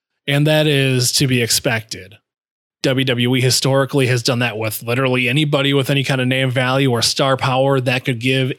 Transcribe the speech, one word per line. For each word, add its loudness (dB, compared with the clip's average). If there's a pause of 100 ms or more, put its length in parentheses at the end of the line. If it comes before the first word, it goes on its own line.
(260)
And 2
that 2
is 0
to 0
be 2
expected. -4 (640)
W 0
W 0
E 2
historically 2
has 0
done 0
that -2
with -6
literally 0
anybody 0
with 0
any 2
kind -2
of 0
name 0
value 0
or 0
star 0
power 0
that -2
could -4
give 0